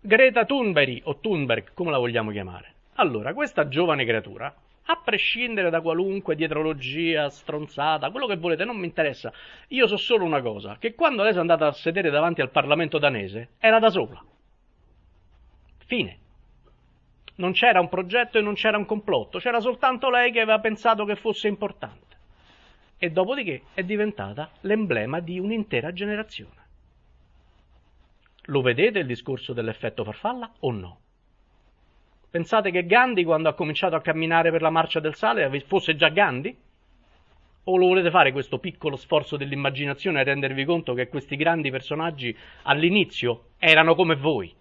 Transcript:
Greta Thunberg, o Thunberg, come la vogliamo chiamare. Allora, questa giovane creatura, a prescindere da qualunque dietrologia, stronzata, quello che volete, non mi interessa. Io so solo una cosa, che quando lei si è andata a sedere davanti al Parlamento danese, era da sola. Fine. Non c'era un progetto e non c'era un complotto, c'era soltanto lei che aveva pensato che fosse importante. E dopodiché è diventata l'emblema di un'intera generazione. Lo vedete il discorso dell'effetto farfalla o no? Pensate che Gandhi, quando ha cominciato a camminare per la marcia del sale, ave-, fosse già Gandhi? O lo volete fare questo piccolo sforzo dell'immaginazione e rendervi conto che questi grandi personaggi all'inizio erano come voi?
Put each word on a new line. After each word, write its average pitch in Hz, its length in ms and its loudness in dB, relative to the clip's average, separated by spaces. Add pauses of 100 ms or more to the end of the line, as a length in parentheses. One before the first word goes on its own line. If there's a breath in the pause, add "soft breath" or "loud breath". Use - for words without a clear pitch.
Greta 226 440 4
Thunberg, 175 600 0
o 147 160 -6
Thunberg, 139 540 -2
come 170 180 -4
la 139 60 0
vogliamo 117 340 -2
chiamare. 90 420 -10 (200)
Allora, - 380 -2
questa 214 360 -2
giovane 147 360 0
creatura, 113 480 -4 (340)
a 330 100 0
prescindere 226 720 -2
da 165 100 2
qualunque 175 540 -2
dietrologia, 151 960 -2
stronzata, 151 800 -4
quello 254 160 -6
che 208 100 -2
volete, 165 280 -2
non 233 120 -8
mi 185 100 -6
interessa. 147 460 -4 (360 loud breath)
Io 254 180 2
so 202 100 0
solo 214 280 0
una 151 180 0
cosa, 104 360 -8
che 226 160 -6
quando 277 280 2
lei 220 100 4
si 180 60 0
è - 20 0
andata 165 280 2
a 147 40 0
sedere 165 380 -2
davanti 160 300 0
al 131 100 0
Parlamento 151 480 0
danese, 113 600 -2
era 226 200 6
da 220 120 6
sola. 135 320 -4 (1600)
Fine. 170 320 -6 (1160)
Non 180 140 -4
c'era 202 300 4
un 175 80 2
progetto 202 500 0
e 214 40 2
non 208 120 -2
c'era 208 240 0
un 208 80 -4
complotto, 180 540 -4
c'era 233 180 0
soltanto 254 500 0
lei 247 220 4
che 233 80 -2
aveva 220 220 4
pensato 220 440 0
che 208 120 -4
fosse 214 320 -4
importante. - 680 -8 (800 soft breath)
E 175 140 -4
dopodiché 185 520 -2 (120)
è 190 80 -6
diventata 180 680 -4 (100)
l'emblema 165 580 -2
di 175 220 -8
un'intera 190 520 -4
generazione. 208 720 -10 (1800)
Lo 139 180 -2
vedete 156 400 2
il 156 60 -2
discorso 127 460 -8
dell'effetto 113 520 -6
farfalla 226 440 -8 (120)
o 135 100 -2
no? 90 280 -10 (1300)
Pensate 190 400 0
che 180 160 0
Gandhi, 226 380 4
quando 160 240 2
ha 151 60 0
cominciato 160 420 -2
a 151 40 0
camminare 165 520 2
per 160 100 0
la 160 80 4
marcia 160 300 0
del 151 160 -4
sale, 214 260 0
ave-, 139 160 -2
fosse 160 380 -2
già 156 140 4
Gandhi? 165 460 0 (1080)
O 185 120 0
lo 185 120 6
volete 185 240 4
fare 156 180 6
questo 135 300 -6
piccolo 156 340 -6
sforzo 151 420 -2
dell'immaginazione 139 840 -2
e - 20 4
rendervi 135 420 0
conto 156 300 -2
che 123 140 -4
questi 143 260 -8
grandi 156 380 0
personaggi 139 640 -6 (260 loud breath)
all'inizio 151 840 0 (120)
erano 160 380 6
come 165 180 2
voi? 135 460 -4